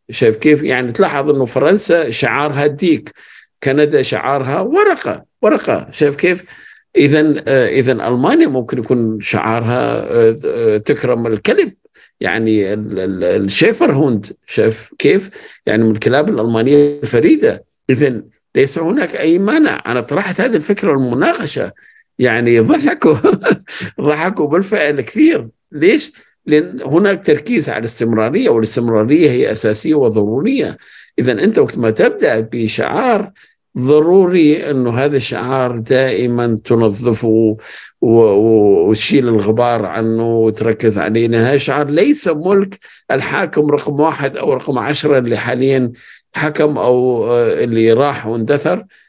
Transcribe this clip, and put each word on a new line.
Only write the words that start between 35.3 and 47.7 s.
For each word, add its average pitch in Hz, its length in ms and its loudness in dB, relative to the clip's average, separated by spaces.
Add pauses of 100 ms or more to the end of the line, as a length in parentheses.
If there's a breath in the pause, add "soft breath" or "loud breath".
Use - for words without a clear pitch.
دائما 120 880 0
تنظفه 113 640 0
و-، 110 300 2 (440 loud breath)
و-، 104 880 4
وتشيل 123 380 0
الغبار 113 580 0
عنه 113 520 -2
وتركز 110 600 0
عليه، 110 300 0
لأن 117 180 2
هذا 135 100 2
الشعار 139 340 -2
ليس 208 380 0
ملك 196 520 -2 (320 soft breath)
الحاكم 147 600 -2
رقم 143 280 -2
واحد 143 380 -2
أو 131 160 -2
رقم 127 260 -4
عشرة 143 380 0
اللي 117 200 -2
حاليا 127 540 -2 (440 loud breath)
حكم 151 420 -2
أو، 123 500 0
آه، 117 360 0
اللي 113 300 2